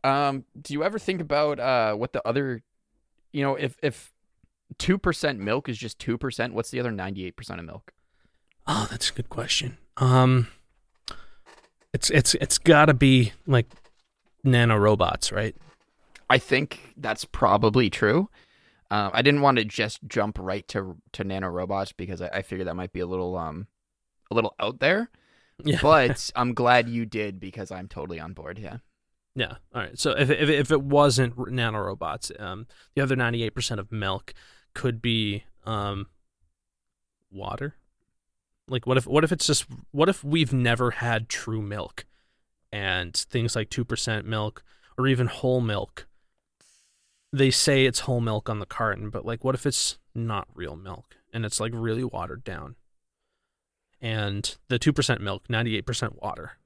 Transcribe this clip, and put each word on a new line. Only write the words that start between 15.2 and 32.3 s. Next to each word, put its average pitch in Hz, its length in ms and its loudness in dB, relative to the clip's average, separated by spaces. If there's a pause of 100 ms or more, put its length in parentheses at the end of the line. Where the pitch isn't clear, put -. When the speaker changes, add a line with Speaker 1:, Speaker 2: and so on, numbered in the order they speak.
Speaker 2:
right? 107 240 -4 (720)
Speaker 1:
I 135 80 6
think - 580 0
that's - 300 -6
probably 107 640 4
true. 120 400 2 (640)
Uh, 101 200 0
I 113 120 2
didn't 143 180 6
want 139 160 6
to 110 80 2
just 107 420 -4
jump 107 320 -2
right 92 280 -6
to, 92 300 -6 (160)
to 104 120 -6
nanorobots 95 720 -4
because 92 240 -10
I, 87 60 -6
I - 160 -4
figured 92 240 -6
that 82 80 -4
might 90 180 -8
be 90 60 -6
a 87 80 -2
little, 90 280 -4
um, 82 300 -8 (640)
a 107 60 -6
little 113 240 2
out 120 200 -4
there. 196 300 2 (540)
Speaker 2:
Yeah. 151 180 2
Speaker 1:
But 139 540 4
I'm 123 180 0
glad 120 340 4
you 117 200 -4
did 104 320 -6
because 95 320 -12
I'm 92 160 -8
totally 82 320 -10
on 80 140 -12
board. 82 260 -14
Yeah. 104 180 -14 (560)
Speaker 2:
Yeah. 127 220 -6 (180)
All 123 80 -6
right. 101 160 -10
So - 140 0
if, 135 180 2
if, 143 200 2
if 143 220 2
it 143 120 2
wasn't 139 520 4
r-, 123 120 -6
nanorobots, 104 920 -4